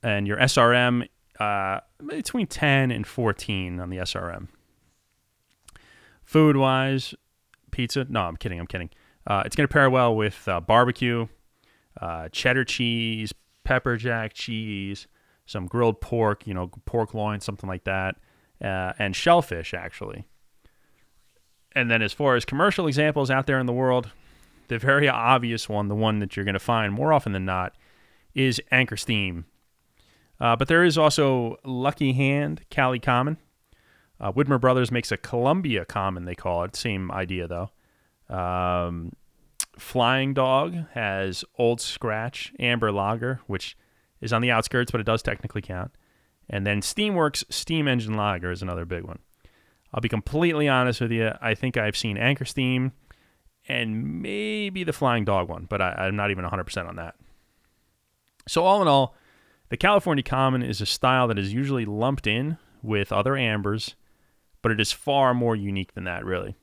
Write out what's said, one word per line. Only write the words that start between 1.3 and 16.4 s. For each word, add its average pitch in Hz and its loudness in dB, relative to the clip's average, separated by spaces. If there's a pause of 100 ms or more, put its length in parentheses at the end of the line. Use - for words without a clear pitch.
uh, 101 0 (260)
between 262 -4
ten 135 2
and 110 -4
fourteen 95 -2
on 90 -8
the 92 -6
S 90 -6
R 87 -8
M. 92 -12 (1800)
Food-wise, 135 4 (560)
pizza. 127 -4
No, 120 -2
I'm 85 -4
kidding, 87 -8
I'm 85 -8
kidding. 87 -8 (360)
Uh, 98 0
it's - -8
gonna 147 2
pair 139 4
well 123 4
with, 107 -2
uh, 87 0
barbecue, 120 2 (760)
uh, 82 -8
cheddar 127 2
cheese, 113 -2 (320)
pepper 127 0
jack 113 -4
cheese, 104 -8 (380)
some 95 -8
grilled 117 2
pork, 110 0